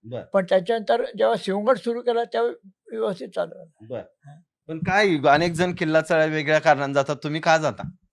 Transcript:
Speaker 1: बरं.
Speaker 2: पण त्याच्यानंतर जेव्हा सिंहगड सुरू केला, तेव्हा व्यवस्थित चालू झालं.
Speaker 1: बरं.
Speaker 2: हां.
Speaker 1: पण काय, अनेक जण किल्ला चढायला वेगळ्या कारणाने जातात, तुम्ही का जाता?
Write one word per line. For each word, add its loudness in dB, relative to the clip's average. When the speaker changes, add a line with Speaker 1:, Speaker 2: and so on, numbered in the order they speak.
Speaker 1:
बरं. -10
Speaker 2:
पण 0
त्याच्यानंतर 0
जेव्हा 2
सिंहगड 0
सुरू -6
केला, -2
तेव्हा -2
व्यवस्थित -6
चालू -6
झालं. -20
Speaker 1:
बरं. -10
Speaker 2:
हां. -20
Speaker 1:
पण -10
काय, 2
अनेक 4
जण 0
किल्ला 2
चढायला 0
वेगळ्या 0
कारणाने 2
जातात, 0
तुम्ही -6
का 4
जाता? -4